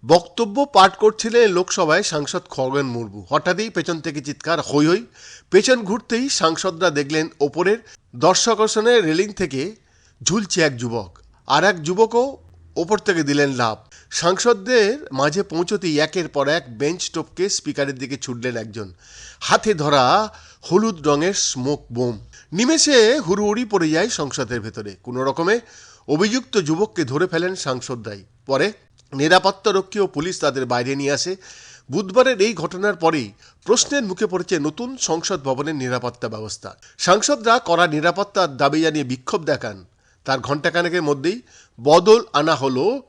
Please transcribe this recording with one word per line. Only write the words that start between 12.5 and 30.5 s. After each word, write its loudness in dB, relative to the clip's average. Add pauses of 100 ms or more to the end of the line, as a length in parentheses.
ওপর 0
থেকে 0
দিলেন 2
লাফ। -2 (320)
সাংসদদের 0
মাঝে 0
পৌঁছতেই -2
একের -2
পর -2
এক -4
বেঞ্চ -4
টপকে -6
স্পিকারের -4
দিকে -8
ছুটলেন -8
একজন, -10 (480)
হাতে 0
ধরা 2 (400)
হলুদ 2
রঙের 2
স্মোক -4
বোম। -2 (340)
নিমেষে 4
হুড়োহুড়ি 0
পড়ে 0
যায় 2
সংসদের -6
ভেতরে। -12
কোনো -6
রকমে 0 (480)
অভিযুক্ত 0
যুবককে -2
ধরে -2
ফেলেন -4
সাংসদরাই। -8 (220)
পরে 0 (400)
নিরাপত্তারক্ষী 0
ও 2
পুলিশ -6
তাদের -2